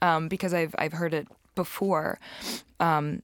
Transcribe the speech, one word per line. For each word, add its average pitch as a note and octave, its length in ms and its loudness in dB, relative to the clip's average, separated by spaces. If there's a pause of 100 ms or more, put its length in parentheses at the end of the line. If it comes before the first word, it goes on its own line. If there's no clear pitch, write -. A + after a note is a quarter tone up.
um, D#3+ 280 4
because F#3 240 -2
I've, E3 260 0
I've D3+ 140 -2
heard E3 200 -2
it D3+ 140 -2 (280)
before. F3 640 0 (600)
Um, D3+ 440 2